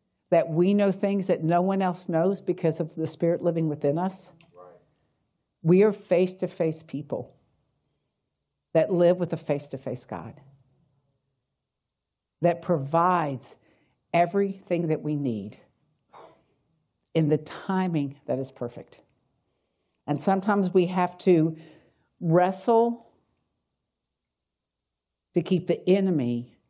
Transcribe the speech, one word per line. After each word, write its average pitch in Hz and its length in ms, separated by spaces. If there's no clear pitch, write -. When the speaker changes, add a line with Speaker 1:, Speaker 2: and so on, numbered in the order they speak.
Speaker 1:
that 170 180
we 175 260
know 202 160
things 196 360
that 160 180
no 170 180
one 190 200
else 180 260
knows 180 320
because 170 400
of 160 160
the 160 100
Spirit 170 360
living 165 260
within 147 300
us. 185 340
Speaker 2:
Right. 90 120
Speaker 1:
We 180 220
are 214 80
face-to-face 180 920
people - 520
that 160 180
live 175 260
with 175 140
a 160 60
face-to-face 131 680
God 92 340
that 165 220
provides 160 920
everything 175 760
that 156 140
we 151 140
need 113 400
in 160 120
the 151 120
timing 165 880
that 127 120
is 135 140
perfect. - 480
And 143 140
sometimes 196 520
we 180 140
have 180 320
to 160 380
wrestle 190 880
to 170 80
keep 180 240
the - 220
enemy 147 680